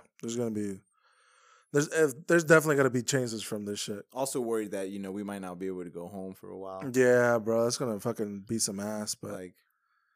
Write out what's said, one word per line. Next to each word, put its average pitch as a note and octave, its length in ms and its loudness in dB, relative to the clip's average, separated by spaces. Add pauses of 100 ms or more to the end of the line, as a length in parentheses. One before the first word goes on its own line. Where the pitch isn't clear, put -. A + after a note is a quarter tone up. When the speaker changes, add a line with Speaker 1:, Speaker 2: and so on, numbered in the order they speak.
(220)
Speaker 1:
there's A#2 140 -6
gonna A#2+ 140 -2
be, G#2 300 -4 (920)
there's, D3 220 0
eh, D#3+ 140 6 (200)
there's E3+ 180 6
definitely D#3 320 8
gonna C#3 120 6
be A#2+ 140 0
changes A2+ 400 -2
from G#2 220 -8
this G2+ 140 -4
shit. G2+ 320 -8
Speaker 2:
Also C3+ 300 -2
worried A2+ 300 0
that, G2 180 -4
you G2+ 80 -8
know, G2 140 -8
we G#2 100 -6
might G2+ 200 -8
not F2+ 180 -10
be F#2+ 80 -4
able F2+ 160 -6
to E2+ 80 -12
go E2+ 160 -10
home F#2+ 260 -10
for F#2+ 160 -18
a F#2+ 80 -14
while. F#2+ 360 -10
Speaker 1:
Yeah, B2 440 6
bro, A2+ 280 2
that's B2 120 0
gonna A2+ 220 -4
fucking G#2 480 -6
beat A2+ 160 -2
some G2 160 -4
ass, G#2+ 340 -6
but G#2 200 -10
Speaker 2:
Like, F#2 220 -12 (600)